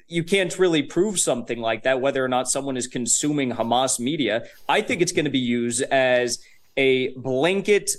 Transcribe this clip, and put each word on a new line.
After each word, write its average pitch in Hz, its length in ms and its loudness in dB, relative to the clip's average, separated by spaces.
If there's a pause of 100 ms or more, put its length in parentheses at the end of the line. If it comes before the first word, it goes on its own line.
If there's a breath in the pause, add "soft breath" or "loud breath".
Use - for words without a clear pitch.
you 170 160 -2
can't 190 340 0
really 170 240 4
prove 180 380 0
something 120 400 -2
like 113 240 -2
that, 131 180 2
whether 135 240 0
or - 40 -2
not 127 200 0
someone 135 280 -2
is 120 100 -6
consuming 139 640 -2
Hamas 117 480 0
media. 120 460 -2 (220 loud breath)
I 175 140 2
think 214 200 -2
it's 170 100 0
gonna 151 180 0
be 131 100 0
used 120 440 -2
as 127 560 2 (380 soft breath)
a 131 380 2
blanket 185 840 0